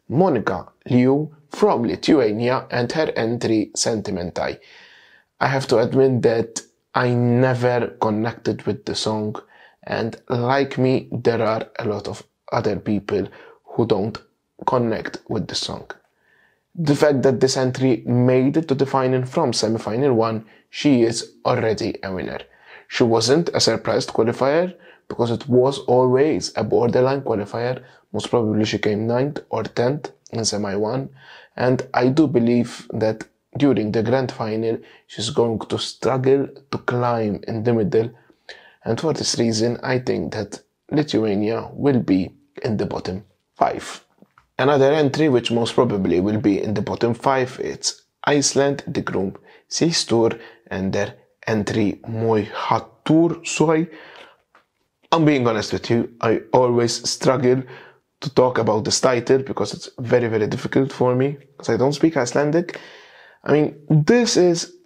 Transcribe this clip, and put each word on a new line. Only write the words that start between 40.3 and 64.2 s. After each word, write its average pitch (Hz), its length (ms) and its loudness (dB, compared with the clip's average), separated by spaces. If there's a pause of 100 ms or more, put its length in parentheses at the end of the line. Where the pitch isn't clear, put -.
that 104 280 -8 (300)
Lithuania 110 840 0
will 131 280 0
be 92 340 0 (300)
in 107 140 -2
the 98 80 -2
bottom 95 380 -8 (300)
five. - 460 -4 (560)
Another 135 360 4
entry 151 360 2
which 120 220 2
most 117 240 -2
probably 95 460 2
will 107 200 0
be 101 220 2
in 107 120 -4
the 107 60 -2
bottom 110 320 -2
five, 131 480 -2
it's - 420 -8 (200)
Iceland, 139 640 0
the - 160 -4
group 95 400 -6 (260)
Systur 113 720 0 (300)
and 95 240 -4
their 104 240 -4 (320)
entry, 110 580 -2
Moi 113 380 0
Hattur - 1000 0
Soi. 160 440 0 (1200)
I'm 165 140 4
being 139 240 4
honest 107 240 -2
with - 180 -4
you, 117 300 0
I 113 220 0 (100)
always 120 580 2
struggle 127 540 2 (560)
to 139 100 -8
talk 123 280 4
about 110 260 0
this - 160 -2
title 131 400 2
because 104 340 -6
it's - 140 -14 (100)
very, 120 300 2
very 107 180 0
difficult 131 460 0
for 127 240 2
me, 139 200 0 (220)
'cause - 100 -8
I 117 80 2
don't 131 160 2
speak 160 240 0
Icelandic. 147 600 0 (640)
I - 120 -2
mean, 151 200 2 (140)
this 220 480 4